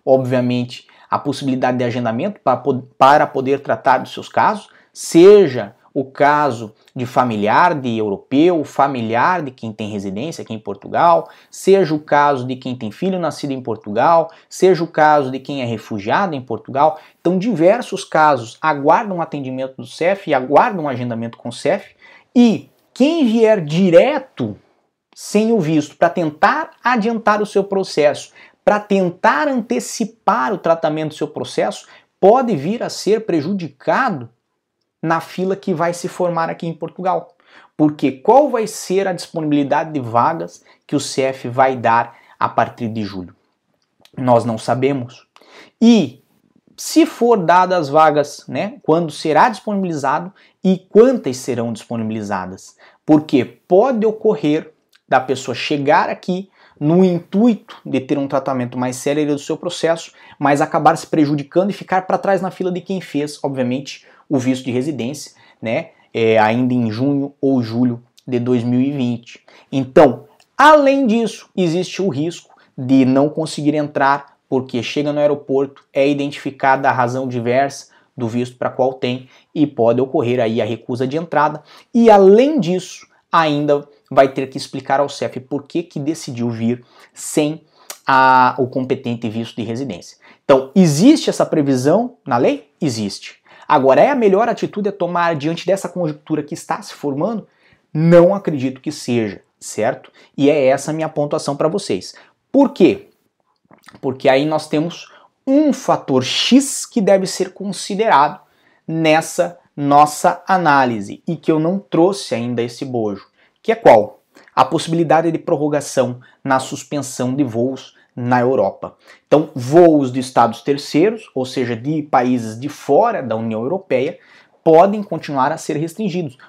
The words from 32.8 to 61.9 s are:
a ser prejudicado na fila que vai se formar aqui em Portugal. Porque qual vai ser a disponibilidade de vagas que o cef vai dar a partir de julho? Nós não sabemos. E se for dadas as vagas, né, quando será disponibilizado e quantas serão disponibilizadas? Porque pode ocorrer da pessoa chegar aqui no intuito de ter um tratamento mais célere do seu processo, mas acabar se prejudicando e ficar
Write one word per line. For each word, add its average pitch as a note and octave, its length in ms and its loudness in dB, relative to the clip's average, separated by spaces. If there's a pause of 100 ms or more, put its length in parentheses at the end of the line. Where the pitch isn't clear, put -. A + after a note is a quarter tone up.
a F3+ 60 -6
ser G#3+ 360 -2
prejudicado E3+ 1040 -4 (720)
na E3 180 0
fila F#3 360 -6
que G3 180 -6
vai E3+ 200 -2
se F3 140 -8
formar E3+ 420 -4
aqui E3+ 180 -10
em E3 60 -6
Portugal. - 560 -8 (460)
Porque D3+ 360 0
qual B3+ 380 4
vai A#3 180 -4
ser G3 400 -4
a F#3 60 -4
disponibilidade D3+ 800 -2
de D3+ 80 -6
vagas C3 640 -2 (220)
que - 100 -2
o C#3+ 40 0
cef C3+ 480 -4
vai C3 280 2
dar A#2 420 0 (220)
a G#2+ 100 -2
partir A#2 380 -2
de A2 160 -6
julho? F#2+ 320 -12 (800)
Nós B2 300 2
não A#2 120 -4
sabemos. B2+ 720 -4 (540)
E A3 420 4 (520)
se - 320 2
for A#3 300 2
dadas F3+ 420 2
as D3 100 -4
vagas, D3 580 2
né, F3 360 -8
quando D#3+ 280 0
será D#3+ 380 2
disponibilizado F3 800 -4 (320)
e F#3 140 2
quantas G#3+ 600 2
serão A#2 360 -6
disponibilizadas? G#2 1000 -8 (280)
Porque - 400 2
pode G#3+ 600 0
ocorrer G3+ 680 -2 (340)
da C3 140 2
pessoa B2+ 340 -6
chegar D3+ 540 0
aqui F#3+ 400 -6 (280)
no E3+ 280 4
intuito G3 800 0
de C3+ 160 -4
ter C#3+ 160 -4
um C#3 100 -4
tratamento C3 500 -4
mais B2+ 200 -4
célere D3 340 -2
do C#3+ 80 -4
seu D#3 160 -8
processo, E3 560 -4 (260)
mas C#3+ 220 2
acabar D#3 380 2
se - 100 -14
prejudicando D3+ 600 0
e F#3+ 40 -4
ficar - 320 -4